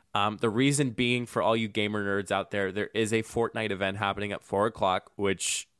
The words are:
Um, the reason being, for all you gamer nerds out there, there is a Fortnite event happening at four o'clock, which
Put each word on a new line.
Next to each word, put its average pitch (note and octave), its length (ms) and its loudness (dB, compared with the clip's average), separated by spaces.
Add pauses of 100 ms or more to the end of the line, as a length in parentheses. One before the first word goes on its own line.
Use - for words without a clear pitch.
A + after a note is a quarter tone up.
(140)
Um, G#2 260 0
the A#2 100 2
reason C3+ 400 2
being, A#2+ 360 0
for A2+ 160 -2
all G#2+ 140 4
you A2+ 120 0
gamer G#2 360 0
nerds G2 280 -2
out G2 180 0
there, G2 220 0
there G2+ 200 -2
is G#2+ 200 0
a A2+ 100 2
Fortnite A2+ 480 -2
event G2 280 -2
happening G2+ 340 -2
at - 100 -8
four G2+ 240 0
o'clock, F#2+ 480 0
which - 540 -2 (120)